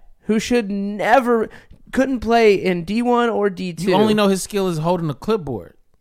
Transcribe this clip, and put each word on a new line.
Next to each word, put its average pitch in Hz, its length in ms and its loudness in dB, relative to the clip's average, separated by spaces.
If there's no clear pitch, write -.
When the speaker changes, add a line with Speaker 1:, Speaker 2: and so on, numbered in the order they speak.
Speaker 1:
who 214 160 0
should 220 320 -2
never, 208 800 0
couldn't 262 280 0
play 220 340 4
in 180 300 -2
D 214 180 -2
one 240 260 2
or 202 220 0
D 180 240 -8
two." 180 160 -2
Speaker 2:
You 180 60 4
only 214 180 4
know 208 140 4
his 190 140 0
skill 196 260 -4
is 165 100 -2
holding 165 320 -2
a 139 40 -6
clipboard. 143 600 -6